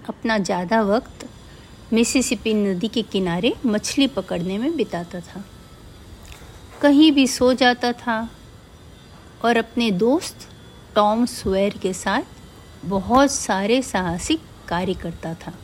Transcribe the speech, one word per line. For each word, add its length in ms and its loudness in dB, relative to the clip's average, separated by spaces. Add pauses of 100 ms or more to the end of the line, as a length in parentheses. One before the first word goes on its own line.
अपना 280 -2
ज़्यादा 440 0
वक्त 480 -2 (640)
मिसिसिपी 600 0
नदी 340 0
के 140 -4
किनारे 520 -2 (120)
मछली 420 0
पकड़ने 500 -4
में 180 -2
बिताता 440 -6
था। 260 -14 (1400)
कहीं 300 8
भी 160 4
सो 260 2
जाता 380 2
था 380 -4 (1160)
और 120 4
अपने 340 -2
दोस्त 580 0 (460)
टॉम 300 4
सॉयर 520 -2
के 160 -4
साथ 280 -2 (640)
बहुत 460 2
सारे 500 0
साहसिक 600 -2 (260)
कार्य 260 -2
करता 400 -10
था। 200 -14 (100)